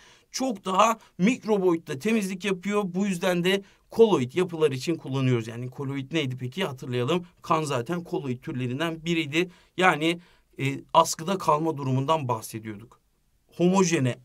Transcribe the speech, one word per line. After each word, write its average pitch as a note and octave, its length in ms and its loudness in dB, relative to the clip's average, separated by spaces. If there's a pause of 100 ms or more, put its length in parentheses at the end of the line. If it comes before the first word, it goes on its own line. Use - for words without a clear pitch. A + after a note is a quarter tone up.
(300)
çok B3+ 340 -4
daha G#3+ 340 4 (200)
mikro G#3 440 2
boyutta E3 360 0
temizlik G3+ 460 -2
yapıyor. G3 420 -2
Bu F#3 200 -2
yüzden F3+ 380 0
de G3 180 2 (280)
koloid E3+ 440 4
yapılar E3+ 360 2
için C3 240 -2
kullanıyoruz. C3 540 0
Yani B2 220 -10
koloid C3+ 420 -8
neydi C#3 280 -2
peki? B2+ 240 -6
Hatırlayalım. C3+ 640 -2 (160)
Kan D#3+ 200 0
zaten D3 420 -4
koloid C3+ 380 -6
türlerinden D3+ 640 -4
biriydi. E3 460 -2 (260)
Yani, E3+ 440 2 (400)
e, C3+ 200 -4 (140)
askıda E3 440 2
kalma D#3 380 0
durumundan C3+ 520 0
bahsediyorduk. A2 720 -8 (560)
Homojene E3+ 680 4